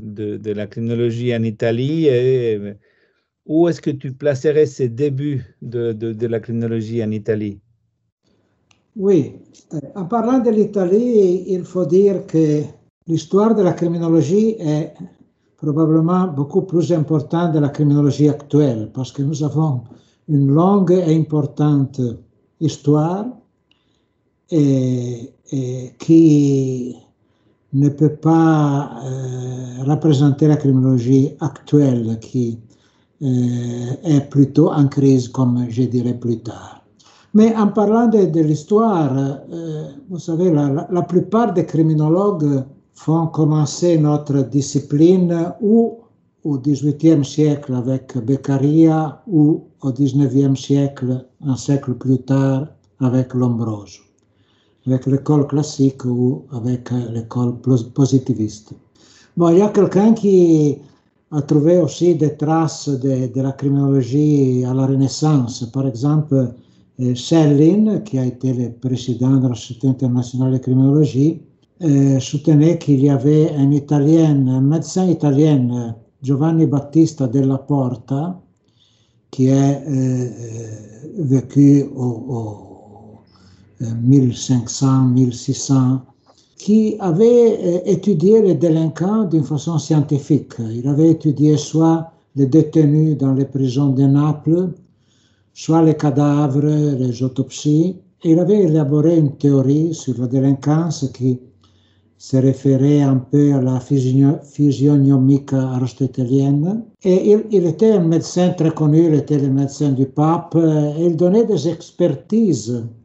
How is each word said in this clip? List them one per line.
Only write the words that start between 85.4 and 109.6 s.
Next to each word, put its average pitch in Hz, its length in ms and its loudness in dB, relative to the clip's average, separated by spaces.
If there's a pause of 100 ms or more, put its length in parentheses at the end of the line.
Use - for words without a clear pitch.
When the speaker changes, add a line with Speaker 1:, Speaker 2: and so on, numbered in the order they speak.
Speaker 2:
cents, 131 480 0 (560)
qui 214 420 0
avait, 220 640 4
euh, 175 220 0
étudié 196 560 2
les 190 140 4
délinquants 165 720 0
d'une 156 200 0
façon 151 340 -4
scientifique. 147 800 -2
Il 120 300 -6
avait 156 220 2
étudié 151 480 2
soit 160 520 0 (260)
les 139 100 2
détenus 151 720 2
dans 135 160 0
les 135 100 0
prisons 135 460 -2
de 135 140 2
Naples, 151 680 0 (800)
soit 160 300 0
les 156 120 4
cadavres, 147 720 0
les 135 580 -2
autopsies. 147 760 -2 (260)
Et 165 80 4
il 160 60 4
avait 196 240 2
élaboré 156 560 2
une 147 180 0
théorie 143 560 2
sur 127 260 -8
la 123 80 -4
délinquance 139 840 -2
qui 127 280 -4 (800)
se - 200 -4
référait 135 640 2
un 135 160 2
peu 143 340 2
à 135 80 0
la 127 180 -2
physio-, 139 640 2
physiognomique 139 1120 2
aristotelienne. 135 1300 -2 (220)
Et 190 280 4
il, 220 180 2
il 180 160 2
était 220 260 2
un 190 100 2
médecin 165 460 0
très 160 220 0
connu, 156 380 2
il 156 60 2
était 147 240 0
le 135 120 -2
médecin 139 420 -2